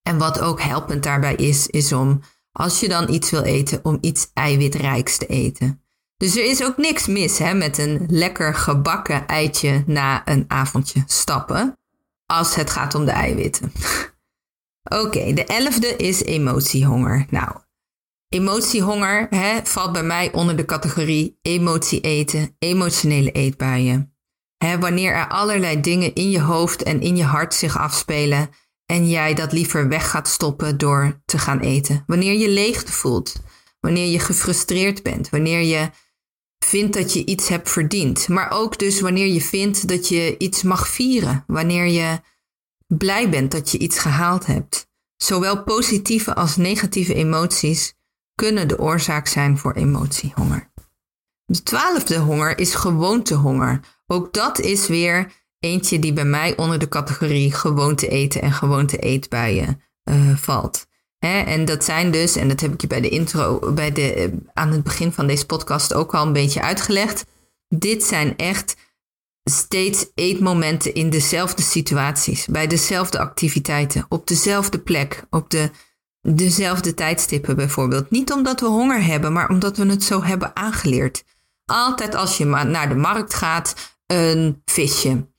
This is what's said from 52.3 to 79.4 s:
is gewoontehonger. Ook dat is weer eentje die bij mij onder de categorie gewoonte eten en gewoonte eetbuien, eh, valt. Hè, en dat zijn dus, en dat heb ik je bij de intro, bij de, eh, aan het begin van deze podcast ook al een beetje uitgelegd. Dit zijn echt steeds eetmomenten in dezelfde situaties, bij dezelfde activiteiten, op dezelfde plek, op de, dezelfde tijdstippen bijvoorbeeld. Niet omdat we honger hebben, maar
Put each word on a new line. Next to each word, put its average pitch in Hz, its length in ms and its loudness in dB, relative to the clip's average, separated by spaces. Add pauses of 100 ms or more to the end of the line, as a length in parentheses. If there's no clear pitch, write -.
is - 180 -2
gewoontehonger. 143 1040 2 (280)
Ook 180 260 -2
dat 226 260 -2
is 196 280 0
weer 175 440 2 (280)
eentje 175 400 0
die 156 140 2
bij 143 120 0
mij 147 320 0
onder 160 220 0
de 160 80 -2
categorie 143 680 0
gewoonte 143 540 0
eten 139 340 0
en 143 100 2
gewoonte 143 460 2
eetbuien, 117 840 -2 (220)
eh, 143 320 4
valt. - 520 -2 (380)
Hè, 190 160 0
en 156 240 0
dat 151 180 0
zijn 165 280 2
dus, 165 240 2
en 135 120 0
dat 135 120 2
heb 147 140 -2
ik - 80 -8
je 143 60 -4
bij 127 140 -2
de 123 80 0
intro, 151 640 0
bij 151 180 0
de, 143 220 0
eh, 87 180 -2 (220)
aan 151 180 0
het 151 120 0
begin 170 280 -2
van 147 160 -2
deze 143 180 0
podcast 156 480 -4
ook 160 200 0
al 151 120 2
een 156 80 2
beetje 143 280 2
uitgelegd. 196 640 -2 (420)
Dit 208 360 0
zijn 151 340 0
echt - 380 -4 (720)
steeds 190 640 0
eetmomenten 180 800 0
in 160 160 0
dezelfde 165 520 0
situaties, 143 840 0
bij 156 220 -2
dezelfde 180 520 0
activiteiten, 147 920 0
op 165 180 -4
dezelfde 196 520 0
plek, 147 500 -2
op 160 200 -2
de, 151 200 0 (520)
dezelfde 175 720 0
tijdstippen 156 600 -2
bijvoorbeeld. 135 540 0
Niet 262 220 0
omdat 262 280 0
we 240 80 0
honger 226 360 2
hebben, 156 300 2
maar 170 160 0